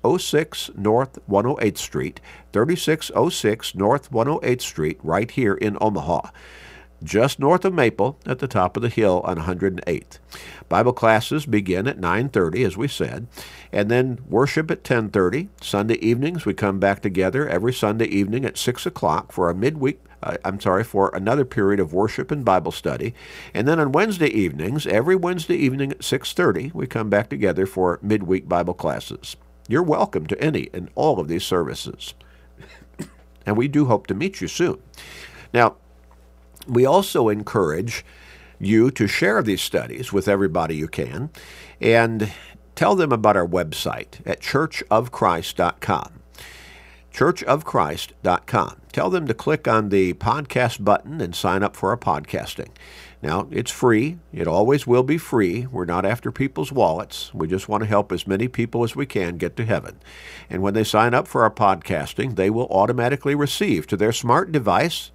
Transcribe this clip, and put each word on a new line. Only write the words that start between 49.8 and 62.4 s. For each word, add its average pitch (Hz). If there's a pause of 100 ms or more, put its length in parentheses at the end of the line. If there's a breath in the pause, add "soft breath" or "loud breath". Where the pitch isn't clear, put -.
the 92
podcast 123
button 117
and 87
sign 98
up -
for 95
our 120
podcasting. - (520 loud breath)
Now, 82
it's -
free. 127 (140)
It 85
always 110
will 123
be 151
free. 117
We're 123
not 87
after 117
people's 139
wallets. 95
We 82
just 92
want 104
to 104
help 104
as 87
many 98
people 117
as 113
we 135
can 87
get 85
to 117
heaven. 104 (500 loud breath)
And 92
when 101
they 110
sign 113
up 127
for -
our 110
podcasting, 95
they 98